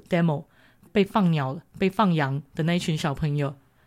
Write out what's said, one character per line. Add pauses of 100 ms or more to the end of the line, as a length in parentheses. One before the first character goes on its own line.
demo， (460)
被
放
鸟、 (220)
被
放
羊 (140)
的
那
一
群
小
朋
友， (320)